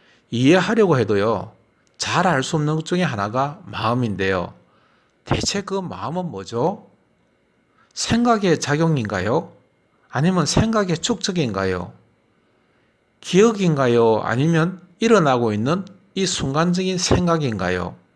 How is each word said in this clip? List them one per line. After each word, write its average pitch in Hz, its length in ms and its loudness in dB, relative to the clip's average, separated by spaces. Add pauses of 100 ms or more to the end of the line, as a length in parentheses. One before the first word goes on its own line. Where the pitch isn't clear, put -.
(300)
이해하려고 175 720 4
해도요, 107 540 0 (440)
잘 160 300 -2
알 139 160 2
수 160 140 -4
없는 151 180 0
것 160 100 -4
중에 180 160 -2
하나가 127 640 -4
마음인데요. 101 880 -2 (720)
대체 - 380 -2
그 196 120 -8
마음은 160 560 -6
뭐죠? 117 560 -4 (1080)
생각의 220 640 2
작용인가요? 139 920 0 (540)
아니면 165 380 0
생각의 202 540 0
축적인가요? 98 920 -4 (1300)
기억인가요? 139 1000 4
아니면 160 580 0 (180)
일어나고 147 520 2
있는 135 320 -2 (300)
이 190 140 -2
순간적인 175 720 -2
생각인가요? 113 960 -2 (200)